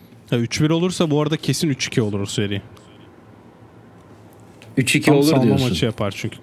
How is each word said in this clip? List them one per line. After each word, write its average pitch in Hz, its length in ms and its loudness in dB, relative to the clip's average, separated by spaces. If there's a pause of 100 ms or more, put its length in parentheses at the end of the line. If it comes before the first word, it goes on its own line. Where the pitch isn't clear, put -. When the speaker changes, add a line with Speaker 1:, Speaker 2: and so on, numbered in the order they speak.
(320)
Speaker 1:
Ya 123 80 0
üç 117 220 -2
bir 151 80 2
olursa 170 420 0
bu 147 100 2
arada 151 160 -2
kesin 147 320 -2
üç - 180 -4
iki - 140 0
olur 104 180 -2
o 101 60 -4
seri. 101 360 -4 (2250)
Speaker 2:
Üç 131 180 2
iki 147 100 0
Speaker 1:
Tam 147 100 6
Speaker 2:
olur 143 100 4
Speaker 1:
salma 135 180 4
Speaker 2:
diyorsun. 123 260 2
Speaker 1:
maçı 92 160 -2
yapar 107 320 -2
çünkü - 260 -8